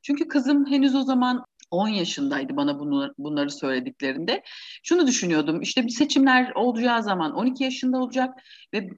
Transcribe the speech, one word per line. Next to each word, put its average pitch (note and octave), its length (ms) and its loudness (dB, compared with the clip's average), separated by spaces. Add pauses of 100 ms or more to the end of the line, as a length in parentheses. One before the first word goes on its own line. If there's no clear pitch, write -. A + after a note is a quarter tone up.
Çünkü C#4+ 260 -2
kızım C#4+ 380 2
henüz C4+ 300 2
o C4+ 60 2
zaman B3 440 0 (260)
on F#3+ 160 0
yaşındaydı C#3+ 680 -2
bana C#3+ 240 0
bunu, C#3 380 -2
bunları C#3+ 340 -4
söylediklerinde. C#3 920 -4 (400)
Şunu E4+ 240 4
düşünüyordum, D#3+ 540 0
işte A#3+ 220 -2
bir A#3+ 60 -2
seçimler C4 640 4
olacağı A#3 480 0
zaman F3 320 -2
on G3+ 100 -2
iki C4 180 0
yaşında B3+ 340 -2
olacak B3+ 420 -2 (340)
ve G3 240 -6